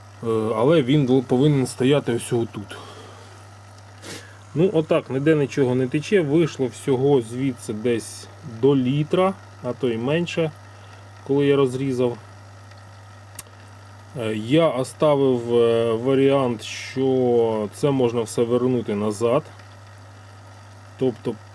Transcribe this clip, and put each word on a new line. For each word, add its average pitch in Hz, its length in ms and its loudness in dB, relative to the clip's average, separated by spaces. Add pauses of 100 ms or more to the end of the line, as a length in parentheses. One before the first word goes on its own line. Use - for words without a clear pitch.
(240)
Е, - 20 -6 (300)
але 143 260 4
він 135 240 2
дл-, 127 160 4
повинен 131 440 2
стояти 131 480 0
ось 113 180 -6
отут. 113 440 -6 (1800)
Ну, 165 180 2
отак, 160 380 0
ніде 143 260 2
нічого 131 380 0
не 131 140 0
тече, 156 320 0
вийшло 147 460 0
всього 135 560 0
звідси 123 500 -6
десь 110 540 -4 (340)
до 139 160 4
літра, 151 580 0 (280)
а 123 100 -4
то 127 160 -4
й 117 80 -2
менше, 156 540 -2 (760)
коли 139 200 2
я 139 100 4
розрізав. 127 600 0 (2000)
Е, 110 160 -2
я 139 320 2
оставив, 131 840 0
е, 117 380 4
варіант, 135 680 0
що 120 1120 0
це 147 160 0
можна 120 320 0
все 110 200 -2
вернути 120 520 0
назад. 110 480 0 (1600)
Тобто 123 360 -4 (200)